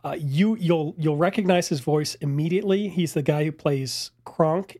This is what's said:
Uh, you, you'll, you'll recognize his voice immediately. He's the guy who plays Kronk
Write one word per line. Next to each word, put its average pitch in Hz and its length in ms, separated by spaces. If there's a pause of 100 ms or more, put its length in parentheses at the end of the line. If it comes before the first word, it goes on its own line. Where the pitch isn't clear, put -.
Uh, 147 140
you, 160 380
you'll, 165 420
you'll 151 180
recognize 180 520
his 143 120
voice 151 360
immediately. 190 720
He's 170 260
the 156 80
guy 151 220
who 156 80
plays 135 580 (140)
Kronk 175 560